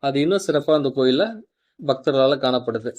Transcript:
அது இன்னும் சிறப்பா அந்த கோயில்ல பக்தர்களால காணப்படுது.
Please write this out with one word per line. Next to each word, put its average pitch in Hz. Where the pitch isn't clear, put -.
அது 139
இன்னும் 185
சிறப்பா 147
அந்த 139
கோயில்ல 131
பக்தர்களால 135
காணப்படுது. 123